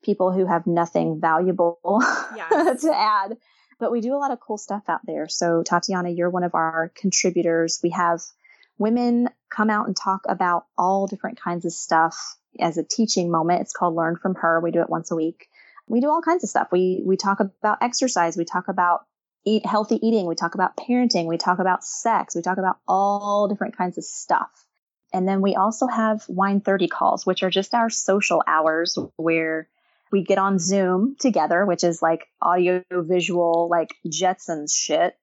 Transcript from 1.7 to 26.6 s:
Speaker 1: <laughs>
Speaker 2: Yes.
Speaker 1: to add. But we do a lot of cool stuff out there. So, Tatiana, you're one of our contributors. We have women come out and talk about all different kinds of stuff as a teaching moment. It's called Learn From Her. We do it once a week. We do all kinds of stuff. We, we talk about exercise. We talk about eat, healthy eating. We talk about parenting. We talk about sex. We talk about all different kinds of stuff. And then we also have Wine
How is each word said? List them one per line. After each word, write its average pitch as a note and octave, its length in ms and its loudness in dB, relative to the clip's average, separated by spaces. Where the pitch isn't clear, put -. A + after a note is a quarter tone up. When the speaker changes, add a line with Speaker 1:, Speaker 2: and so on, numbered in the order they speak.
Speaker 1:
<laughs> - 540 0
Speaker 2:
Yes. E4+ 460 0
Speaker 1:
to D#4 120 2
add. G#3+ 420 0
But A3+ 140 -2
we A#3+ 100 0
do B3 120 -2
a C#4+ 40 -2
lot C#4 120 -2
of B3 100 -6
cool G#3 180 -8
stuff G#3 300 -8
out - 180 -2
there. D#3 220 -6
So, E3+ 340 0
Tatiana, F3+ 480 0
you're F3 180 0
one F3+ 160 -2
of F3 100 -4
our E3 400 -2
contributors. E3+ 880 0
We F3 80 0
have E3+ 300 0
women A#3+ 520 2
come G#3+ 160 2
out G#3+ 160 0
and G3 100 -4
talk G3 320 -2
about F3 380 0
all G3 300 2
different - 340 -8
kinds F3 240 -4
of E3 80 -4
stuff E3 440 2
as E3 180 0
a D#3+ 80 -2
teaching G3 460 0
moment. E3 320 2
It's - 100 -8
called F3 220 0
Learn E3+ 220 0
From F#3+ 180 -2
Her. E3 260 2
We E3+ 100 -2
do E3+ 120 2
it - 80 -2
once E3 200 -4
a E3+ 60 -4
week. D#3+ 300 -4
We A3+ 120 2
do C#4+ 100 2
all E4 100 2
kinds E4 240 0
of G3+ 60 -6
stuff. - 200 0
We, F#3 360 2
we F#3+ 100 4
talk G3 240 -2
about G#3 400 -2
exercise. A3 560 0
We E3+ 80 -2
talk F3 240 -6
about F3+ 380 0
eat, G#3+ 180 2
healthy G#3+ 420 0
eating. A3 200 2
We E3 80 -2
talk E3+ 200 -4
about F#3 220 0
parenting. A#3+ 500 0
We E3 120 -2
talk F3+ 200 0
about F#3 240 0
sex. - 540 -2
We E3+ 60 -4
talk F#3 160 -2
about F#3 180 0
all G3+ 640 0
different G#3 300 -6
kinds F3+ 180 -4
of E3 80 -8
stuff. - 460 -4
And F#3 140 0
then G3 140 2
we G3 160 2
also A3+ 320 0
have A3 400 0
Wine G3 320 0